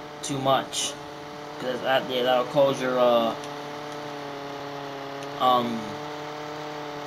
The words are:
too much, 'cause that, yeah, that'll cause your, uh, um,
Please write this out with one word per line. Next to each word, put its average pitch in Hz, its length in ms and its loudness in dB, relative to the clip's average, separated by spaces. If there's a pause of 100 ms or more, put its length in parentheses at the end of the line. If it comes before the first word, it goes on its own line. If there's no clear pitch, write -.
(220)
too 139 160 -2
much, 131 540 2 (680)
'cause 127 220 -4
that, 131 280 2
yeah, 127 140 0
that'll 123 220 6
cause 135 360 4
your, 127 160 2
uh, 117 380 6 (2000)
um, 120 400 4 (1300)